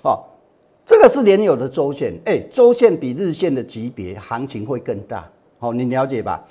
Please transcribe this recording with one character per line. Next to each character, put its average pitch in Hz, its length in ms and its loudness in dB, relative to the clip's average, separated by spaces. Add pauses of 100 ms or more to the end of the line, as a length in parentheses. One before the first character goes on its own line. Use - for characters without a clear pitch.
哦。 127 160 0 (640)
这 440 140 6
个 302 100 10
是 277 140 0
联 202 180 6
咏 185 160 2
的 127 120 -4
周 143 240 -2
线， 123 200 -6 (120)
哎， 202 120 0 (140)
周 240 220 6
线 226 260 4
比 131 140 -6
日 170 200 -4
线 160 220 -2
的 123 80 -4
级 113 260 -10
别 95 300 -12
行 117 260 -8
情 110 220 -10
会 123 140 -6
更 117 220 -8
大， 98 220 -12 (360)
好， 120 120 -6
你 123 120 -4
了 131 200 -2
解 131 160 -6
吧？ 98 300 -8